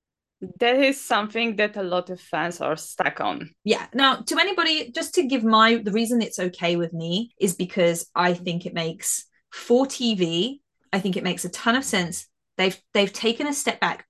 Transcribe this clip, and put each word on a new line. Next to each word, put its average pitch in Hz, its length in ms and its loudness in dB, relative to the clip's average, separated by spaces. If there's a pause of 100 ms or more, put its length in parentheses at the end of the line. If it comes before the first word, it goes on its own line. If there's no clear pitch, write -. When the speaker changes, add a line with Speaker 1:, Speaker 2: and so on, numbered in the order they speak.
(600)
Speaker 1:
That 240 160 4
is 269 260 4
something 220 560 -2
that 208 200 0
a 196 60 -4
lot 180 260 -2
of 180 100 -10
fans 170 400 -4
are 151 160 -2
stuck - 460 -8
on. - 280 -6 (140)
Speaker 2:
Yeah. - 300 0
Now, 269 280 4
to 311 180 -2
anybody, 320 520 0
just 320 240 -6
to 349 120 2
give 240 160 0
my, 220 320 6
the 214 160 -2
reason 226 300 2
it's - 180 -4
okay 180 360 0
with 170 160 -2
me 170 480 -4
is 185 160 2
because 170 580 0
I 180 200 2
think 175 320 -4
it 175 80 -10
makes, - 520 -4 (260)
for 254 340 4
T 233 300 0
V, 180 460 0 (320)
I 190 60 2
think 190 180 -2
it - 80 -4
makes 175 180 -2
a 175 60 -4
ton 233 260 0
of 269 80 0
sense. - 440 -2 (300)
They've, 185 200 2 (160)
they've 202 180 2
taken 233 360 -2
a 285 60 -2
step - 280 -2
back. 175 280 -2